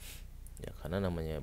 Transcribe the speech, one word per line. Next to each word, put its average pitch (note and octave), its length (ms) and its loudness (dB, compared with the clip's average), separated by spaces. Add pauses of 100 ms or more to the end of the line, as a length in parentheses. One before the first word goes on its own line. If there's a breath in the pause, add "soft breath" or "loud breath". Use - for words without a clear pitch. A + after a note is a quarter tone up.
(560 loud breath)
Ya, - 240 -4
karena F#2 240 4
namanya E2 380 4